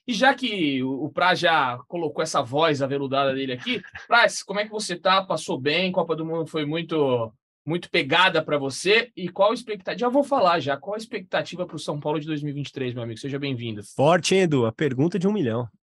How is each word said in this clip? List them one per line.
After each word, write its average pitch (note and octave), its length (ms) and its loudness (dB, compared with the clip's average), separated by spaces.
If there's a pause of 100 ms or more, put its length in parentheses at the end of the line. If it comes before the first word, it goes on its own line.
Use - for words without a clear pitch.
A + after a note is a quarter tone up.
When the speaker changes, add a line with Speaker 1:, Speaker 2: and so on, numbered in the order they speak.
Speaker 1:
E B3 40 -2
já C4 220 4
que F#3 480 -2
o, C3 220 -4
o C#3+ 40 -4
Praz E3+ 300 2
já C#3+ 480 2
colocou E3+ 340 -6
essa D#3 220 0
voz C#3 400 2
aveludada C#3 500 0
dele C3+ 200 -4
aqui, G3 280 -4 (140)
<laughs> - 140 -16
Praz, A3+ 340 4
como F#3+ 160 -6
é G#3+ 60 0
que G#3+ 80 -14
você G3+ 240 -6
tá? F#3+ 260 2
Passou F3+ 340 -4
bem? D#3 360 0
Copa E3 240 0
do D#3+ 100 -4
Mundo E3 220 -4
foi D3+ 180 -4
muito, D3 680 0 (320)
muito E3+ 240 -4
pegada E3+ 540 4
pra D3+ 160 0
você? F3+ 580 0
E F3+ 120 -6
qual G3 240 4
a - 20 0
expectativa? G#3 460 -8
Já A#3+ 80 2
vou C4+ 160 4
falar F3+ 340 4
já. C3+ 180 -2
Qual G3+ 200 -8
a - 20 -4
expectativa F#3 640 -6
pro E3+ 140 -10
São D3 220 -6
Paulo D#3 180 -2
de D3+ 80 -8
dois D3+ 160 -4
mil D3 80 -4
e C#3 60 -6
vinte C#3+ 140 -6
e - 20 -20
três, B2+ 200 -4
meu A#2+ 120 -6
amigo? A2+ 160 -10
Seja C#3 180 -6
bem-vindo. A#2 460 -6
Speaker 2:
Forte, E3 500 2
hein, F#3+ 60 6
Edu? C#3+ 260 4
A A2 60 0
pergunta D3 440 0
de F#3 120 0
um G#3+ 40 0
milhão. A#2+ 360 -2 (140)